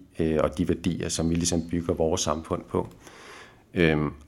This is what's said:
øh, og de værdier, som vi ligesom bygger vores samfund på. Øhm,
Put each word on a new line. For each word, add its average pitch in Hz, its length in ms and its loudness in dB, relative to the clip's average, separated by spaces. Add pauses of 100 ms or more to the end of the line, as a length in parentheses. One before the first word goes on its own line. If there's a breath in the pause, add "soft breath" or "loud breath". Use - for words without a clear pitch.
(180)
øh, 80 240 2
og - 160 0
de 85 100 0
værdier, 82 400 0
som 82 220 0
vi 82 40 2
ligesom 85 260 0 (100)
bygger 87 240 0
vores 82 260 2
samfund 80 500 -2
på. 90 180 -2 (840 loud breath)
Øhm, 76 360 4 (180)